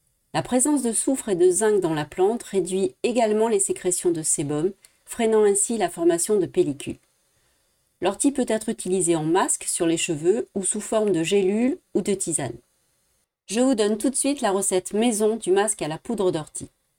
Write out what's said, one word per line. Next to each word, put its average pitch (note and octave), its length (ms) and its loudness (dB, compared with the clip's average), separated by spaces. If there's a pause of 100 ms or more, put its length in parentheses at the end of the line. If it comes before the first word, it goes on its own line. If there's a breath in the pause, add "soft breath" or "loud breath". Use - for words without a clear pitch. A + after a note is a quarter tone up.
(320)
La - 100 -2
présence C4 400 0
de A#3 100 -2
soufre C4 380 -2
et G3 40 2
de F3+ 160 6
zinc G#3+ 300 2
dans F4 120 -2
la D3+ 120 -2
plante G#3 400 0
réduit F#3 580 -2
également A3 460 2
les G#3+ 100 2
sécrétions F3+ 540 -2
de D#3 100 -4
sébum, D3+ 480 -2 (360 soft breath)
freinant A3 360 2
ainsi G3+ 340 2
la C4+ 140 0
formation E4+ 480 2
de F4+ 80 2
pellicules. - 540 -2 (1000)
L'ortie G3 300 0
peut C4+ 160 -2
être A3 220 -2
utilisée F3+ 480 0
en D#3 80 -2
masque F#3+ 400 0
sur - 240 -2
les E3 80 2
cheveux E3+ 580 0
ou G3 80 -2
sous G#3+ 180 -4
forme G#3+ 300 0
de E3 140 0
gélule G3+ 540 2 (160)
ou - 60 0
de - 140 -2
tisane. D3 400 -4 (920)
Je G3 120 -2
vous C4 160 4
donne G#3+ 240 0
tout C4+ 120 0
de C4 40 -12
suite C#4 260 -2
la G3+ 120 0
recette G3 400 -2
maison G#3+ 420 2
du G#3+ 160 -4
masque G3 320 2
à D3+ 60 -4
la D#3 100 -6
poudre G#3 320 -2
d'ortie. D3+ 400 -8 (280)